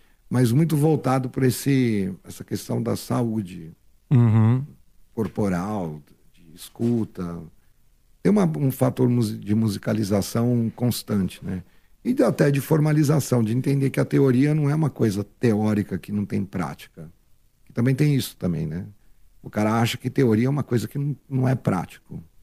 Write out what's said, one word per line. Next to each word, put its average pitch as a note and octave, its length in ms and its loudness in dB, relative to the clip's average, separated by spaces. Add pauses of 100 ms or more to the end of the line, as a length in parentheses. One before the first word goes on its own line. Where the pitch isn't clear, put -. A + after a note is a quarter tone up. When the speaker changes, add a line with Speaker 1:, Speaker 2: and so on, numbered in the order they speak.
(300)
Speaker 1:
mas B2 220 4
muito D#3 240 2
voltado C#3 540 0
por C3+ 140 -4
esse, A#2 680 0 (120)
essa - 180 -16
questão A#2+ 400 -6
da A2+ 140 -2
saúde G#2+ 720 -4 (400)
Speaker 2:
Uhum. A#2 540 4 (480)
Speaker 1:
corporal, F#2+ 880 -4 (320)
de D#2 220 -20
escuta. F#2+ 840 -4 (840)
Tem F3+ 100 2
uma, G3+ 140 4 (120)
um C#3 140 0
fator B2+ 380 2
musi-, A2+ 280 0
de G#2 180 -2
musicalização A2 1200 0
constante, G#2 680 -2
né? F#2 200 -8 (400)
E A#3+ 100 0
de, C#4 100 2
até E3+ 280 2
de C#3 100 0
formalização, D3+ 840 2
de A2 120 -2
entender C3+ 340 0
que C3+ 100 -4
a C3+ 60 2
teoria C#3 500 4
não D3 140 0
é D3 60 0
uma D#3 140 0
coisa G#2 340 -2 (160)
teórica G#2 580 2
que F#2 140 -10
não G#2 140 -2
tem G2+ 200 -4
prática. E2 680 -10 (540)
Que - 80 -20
também B2+ 220 2
tem D3 200 2
isso - 220 -4
também, D#2+ 280 -2
né? E2 200 -8 (560)
O - 80 -16
cara G#2+ 300 -2
acha A#2 180 0
que B2+ 120 -6
teoria A#2+ 380 2
é - 20 0
uma C#3+ 140 -2
coisa A2 240 -2
que - 100 -8
não, C#3+ 180 -4 (140)
não B2+ 200 0
é C3 60 2
prático. - 680 -6 (220)